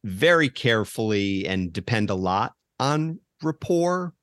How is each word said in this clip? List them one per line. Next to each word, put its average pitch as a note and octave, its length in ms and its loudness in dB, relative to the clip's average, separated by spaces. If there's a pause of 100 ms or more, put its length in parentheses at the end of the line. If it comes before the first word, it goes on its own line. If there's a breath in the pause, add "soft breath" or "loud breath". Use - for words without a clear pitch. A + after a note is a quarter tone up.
very C#3+ 460 4
carefully G#2 960 0
and F#2 260 -2
depend G#2 380 -2
a F#2+ 40 0
lot F#2 380 -2 (260)
on D3+ 400 -2 (220)
rapport. F3 800 -2